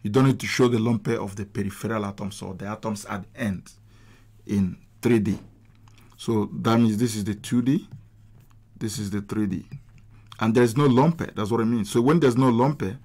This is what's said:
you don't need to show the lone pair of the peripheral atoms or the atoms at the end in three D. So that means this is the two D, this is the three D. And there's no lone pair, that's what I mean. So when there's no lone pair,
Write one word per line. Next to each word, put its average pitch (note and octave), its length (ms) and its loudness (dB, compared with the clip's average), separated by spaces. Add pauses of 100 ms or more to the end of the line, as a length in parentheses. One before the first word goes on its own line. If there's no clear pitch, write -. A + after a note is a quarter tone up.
you G#2 60 -6
don't C3 160 4
need B2+ 140 2
to - 80 -10
show B2+ 200 4
the A#2+ 120 2
lone A2+ 200 2
pair - 220 -4
of G2+ 140 -8
the G2+ 100 -8
peripheral G#2 600 -6
atoms G2 360 -10
or F#2+ 120 -10
the F#2 140 -12
atoms G#2+ 380 -8
at G2+ 180 -8
the - 160 -20
end G2+ 320 -6 (720)
in G2 320 -2 (240)
three A#2+ 180 4
D. G2 200 0 (760)
So G#2+ 320 -2 (120)
that A#2 180 2
means A2 180 4
this A2+ 180 0
is G#2 80 -4
the G2+ 120 -4
two A#2+ 260 -2
D, C3+ 260 0 (920)
this A2 220 -6
is G2+ 120 -6
the G2+ 100 -4
three G#2+ 260 -4
D. F2+ 180 -6 (760)
And A2+ 140 2
there's A#2 220 4
no D3 100 4
lone C#3 280 4
pair, - 200 -6
that's G#2 180 -4
what A#2 100 0
I A2 40 0
mean. A2+ 200 0
So - 160 0
when D3+ 180 4
there's C3 160 4
no C3 140 4
lone B2+ 260 2
pair, G#2 300 -6